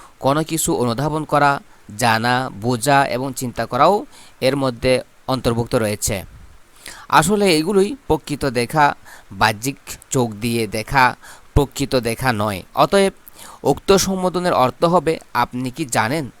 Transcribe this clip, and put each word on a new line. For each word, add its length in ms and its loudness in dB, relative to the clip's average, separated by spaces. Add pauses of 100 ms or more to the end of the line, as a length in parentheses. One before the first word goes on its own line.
(180)
কোনো 260 0
কিছু 300 -2
অনুধাবন 500 -2
করা, 360 2 (380)
জানা, 520 2
বোঝা 560 2
এবং 260 -4
চিন্তা 340 -6
করাও 400 2 (340)
এর 160 0
মধ্যে 460 0 (240)
অন্তর্ভুক্ত 480 -2
রয়েছে। 500 -2 (840)
আসলে 480 4
এগুলোই 400 2 (100)
প্রকৃত 380 -2
দেখা, 500 2 (380)
বাহ্যিক 440 0 (340)
চোখ 200 0
দিয়ে 360 -4
দেখা 500 0 (380)
প্রকৃত 420 0
দেখা 360 0
নয়। 300 -2 (120)
অতএব 380 2 (500)
উক্ত 340 2
সম্বোধনের 560 -2
অর্থ 320 2
হবে, 340 2 (160)
আপনি 360 -4
কি 140 -8
জানেন 460 -2 (100)